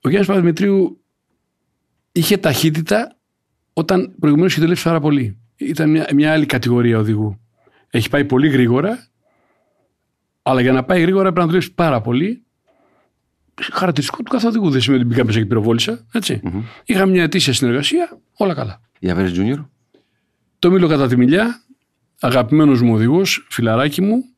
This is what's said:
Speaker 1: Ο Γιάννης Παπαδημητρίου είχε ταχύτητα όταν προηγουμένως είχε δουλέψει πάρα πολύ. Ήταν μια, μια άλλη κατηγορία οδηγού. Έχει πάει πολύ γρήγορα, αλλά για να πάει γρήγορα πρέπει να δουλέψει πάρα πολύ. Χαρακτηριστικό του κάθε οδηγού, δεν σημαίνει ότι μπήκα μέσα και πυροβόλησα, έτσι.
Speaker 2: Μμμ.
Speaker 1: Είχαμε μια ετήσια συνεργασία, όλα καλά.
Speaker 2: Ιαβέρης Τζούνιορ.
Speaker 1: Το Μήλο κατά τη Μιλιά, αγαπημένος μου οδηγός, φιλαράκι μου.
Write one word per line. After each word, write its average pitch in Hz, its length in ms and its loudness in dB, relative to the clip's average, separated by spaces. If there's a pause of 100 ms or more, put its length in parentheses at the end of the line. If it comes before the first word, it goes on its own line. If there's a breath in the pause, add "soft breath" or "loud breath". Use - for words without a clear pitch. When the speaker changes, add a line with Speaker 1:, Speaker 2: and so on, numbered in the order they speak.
Speaker 1:
Ο - 80 -4
Γιάννης 190 180 2
Παπαδημητρίου 190 720 0 (1120)
είχε 180 240 0
ταχύτητα 165 800 -2 (560)
όταν 180 480 -2
προηγουμένως 151 320 2
είχε - 80 -4
δουλέψει 165 240 0
πάρα 165 160 0
πολύ. 139 380 -2 (180)
Ήταν 156 340 -2
μια, 156 240 0
μια 151 180 4
άλλη 151 140 2
κατηγορία 120 520 0
οδηγού. 107 420 -2 (500)
Έχει 120 180 -2
πάει 143 160 0
πολύ 143 240 2
γρήγορα, 135 580 0 (1400)
αλλά 131 180 0
για 127 120 2
να 131 120 0
πάει 185 160 0
γρήγορα 190 220 2
πρέπει 185 180 0
να 170 60 2
δουλέψει 175 260 -2
πάρα 147 280 2
πολύ. 139 380 -2 (1300)
Χαρακτηριστικό 170 500 -4
του 220 80 -10
κάθε 233 160 -2
οδηγού, 214 240 0
δεν 131 100 0
σημαίνει 127 220 2
ότι 120 100 0
μπήκα 120 120 2
μέσα 110 140 0
και 110 80 0
πυροβόλησα, 117 680 -2
έτσι. 135 320 -4
Speaker 2:
Μμμ. 95 180 -6 (220 loud breath)
Speaker 1:
Είχαμε 190 280 2
μια 180 100 2
ετήσια 156 300 0
συνεργασία, 143 680 -2 (180)
όλα 190 180 -2
καλά. 123 260 -10 (180)
Speaker 2:
Ιαβέρης 90 340 -2
Τζούνιορ. 104 260 -2 (1000)
Speaker 1:
Το 175 120 2
Μήλο 180 180 4
κατά 139 200 0
τη 123 80 2
Μιλιά, 175 460 2 (580)
αγαπημένος 131 640 2
μου 117 120 4
οδηγός, 139 560 0
φιλαράκι 117 520 0
μου. 226 220 0 (140)